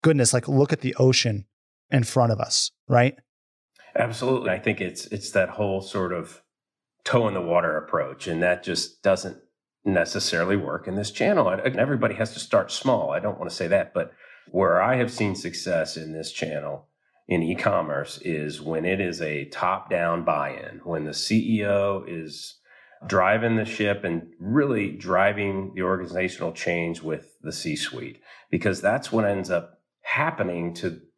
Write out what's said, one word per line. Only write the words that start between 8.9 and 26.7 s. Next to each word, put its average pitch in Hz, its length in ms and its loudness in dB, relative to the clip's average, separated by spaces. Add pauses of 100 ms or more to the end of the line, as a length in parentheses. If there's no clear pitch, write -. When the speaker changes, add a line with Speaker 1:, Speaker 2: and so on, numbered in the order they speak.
Speaker 2:
doesn't 95 340 2 (460)
necessarily 87 720 2
work 78 320 -4
in 92 80 -4
this 104 160 -4
channel. 135 380 4
And 98 280 0
everybody 120 380 2
has 110 200 -2
to - 40 -10
start - 320 2
small. 104 400 0
I 78 80 0
don't 101 180 -4
wanna - 140 -8
say 87 160 -4
that, 90 260 2
but - 200 -4 (380)
where 87 300 4
I 123 160 4
have 120 140 2
seen 101 240 0
success 85 640 -2
in 80 160 -10
this 80 180 -8
channel 73 560 -6 (400)
in 90 140 2
e-commerce 82 800 -2
is 76 400 -6
when 80 240 -4
it 95 160 0
is 87 180 -4
a 76 260 -4
top-down 85 800 -2
buy-in, 73 600 -4
when 80 220 -4
the 76 80 -6
C 110 440 0
E 104 80 -2
O 101 420 0
is 80 520 -12 (480)
driving 107 480 4
the 110 100 0
ship 101 380 -2
and 85 240 -2 (120)
really 110 520 0
driving 95 840 0
the 92 60 -4
organizational 90 680 -2
change 85 500 -4